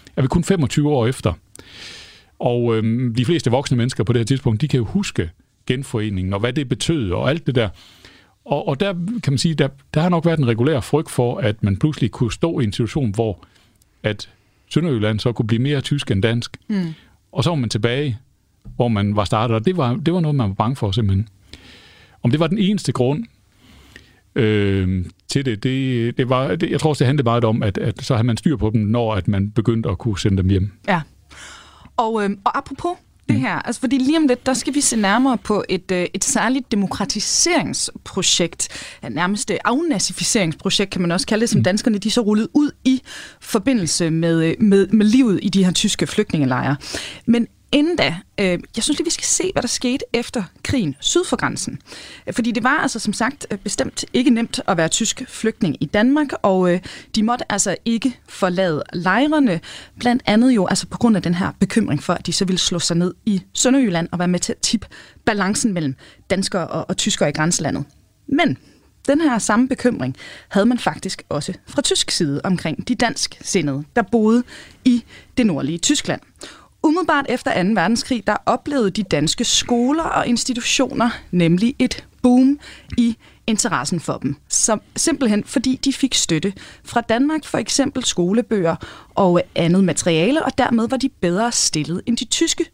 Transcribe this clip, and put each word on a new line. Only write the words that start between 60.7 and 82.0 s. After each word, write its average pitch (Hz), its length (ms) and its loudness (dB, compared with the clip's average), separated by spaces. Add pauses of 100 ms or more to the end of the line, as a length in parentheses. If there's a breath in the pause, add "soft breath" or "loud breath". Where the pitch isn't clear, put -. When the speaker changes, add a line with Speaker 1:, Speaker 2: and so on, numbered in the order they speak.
Speaker 2:
på - 120 -10
grund 226 180 4
af 170 60 0
den 170 120 0
her 175 160 -2 (100)
bekymring 190 420 2
for, - 100 -2
at - 140 -4
de 175 60 -4
så - 120 -2
ville 180 140 0
slå 175 200 -2
sig - 180 -2
ned 175 180 0 (120)
i 196 160 0 (120)
Sønderjylland 220 580 2
og 175 60 -4
være 180 100 0
med 180 120 2
til - 120 -4
at - 60 -8
tippe - 280 -2 (380 loud breath)
balancen 202 480 0
mellem 156 220 -2 (360 loud breath)
danskere 185 360 -2
og, 156 220 -6
og 196 80 -2
tyskere - 320 0
i 147 40 0
grænselandet. 151 520 -2 (440)
Men 269 300 0 (480 soft breath)
den 285 140 2
her 269 180 2
samme 233 300 2
bekymring 233 480 -2 (320 loud breath)
havde 196 180 2
man 247 120 2
faktisk - 500 -4
også 151 240 -4 (140)
fra - 160 0
tysk - 280 0
side 147 340 0
omkring - 440 -2
de 254 60 -2
dansksindede, 151 880 -2 (120)
der 240 60 4
boede 226 420 4 (400 loud breath)
i 240 200 4 (320 loud breath)
det 247 100 4
nordlige 147 320 -2
Tyskland. - 420 0 (640 loud breath)
Umiddelbart 311 460 2
efter 247 220 -2
anden 190 260 2
verdenskrig, 214 500 0
der 208 100 0 (100)
oplevede 240 440 0
de 214 120 -2
danske 160 420 0
skoler 247 580 0
og - 240 -2
institutioner 240 840 0 (200 loud breath)
nemlig 180 480 4
et - 260 -2 (180)